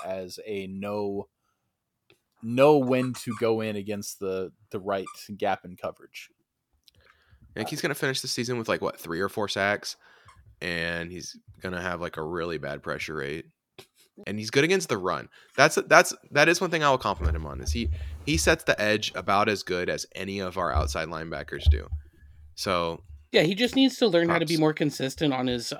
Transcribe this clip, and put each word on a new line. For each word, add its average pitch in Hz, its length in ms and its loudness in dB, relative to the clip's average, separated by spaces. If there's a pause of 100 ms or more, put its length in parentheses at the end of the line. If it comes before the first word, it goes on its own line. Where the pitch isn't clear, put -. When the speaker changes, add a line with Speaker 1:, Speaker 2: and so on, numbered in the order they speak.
Speaker 1:
as 92 400 -8
a 101 220 -6
know, 101 640 -4 (1120)
know 131 360 6
when 127 340 2
to 117 260 -8
go 113 220 2
in 107 160 -4
against 101 440 -6
the, 95 320 -4 (180)
the 107 100 -6
right 98 240 -2 (320)
gap 95 280 -2
in 90 120 -16
coverage. - 540 -12 (1300)
Speaker 2:
Like, 110 120 -6
he's 147 140 -6
gonna 147 120 -2
finish 135 260 -2
the - 80 -6
season 123 300 -2
with, 113 100 -6
like, 92 120 2
what, - 180 -4
three 82 220 -6
or 98 80 0
four 104 200 -4
sacks, 101 480 0 (640)
and 85 480 -4
he's 90 260 -14 (240)
gonna 90 220 -6
have, 87 180 -4
like, 85 160 -8
a 78 60 -6
really 82 360 -4
bad 71 240 -8
pressure 76 340 -6
rate. 73 300 -6 (800)
And 101 120 -6
he's 110 120 -8
good 139 140 4
against 180 260 2
the 117 80 0
run. 85 300 -2 (280)
That's, 147 200 8 (100)
that's, 170 280 8 (160)
that 147 180 6
is 165 120 4
one 180 100 0
thing 165 140 0
I 143 60 6
will 127 80 4
compliment 82 380 0
him 76 100 -6
on, 69 140 -8
is 62 120 -4
he, 117 160 -2 (380)
he 151 100 2
sets 127 280 4
the - 160 2
edge 107 340 2
about 101 340 2
as 101 140 0
good 87 260 -2
as 78 260 -4
any 98 260 -6
of 90 180 -6
our 85 140 0
outside 76 360 0
linebackers 78 640 -8
do. 50 180 4 (640)
So 87 480 -2 (300)
Speaker 3:
Yeah, 196 100 6
he 165 120 2
just 233 220 0
needs 269 200 6
to 254 120 2
learn 170 200 4
how 170 100 4
to 165 80 0
be 165 80 0
Speaker 2:
props. 160 60 2
Speaker 3:
more 156 140 4
consistent 143 600 -2
on 127 120 0
his, 123 340 -2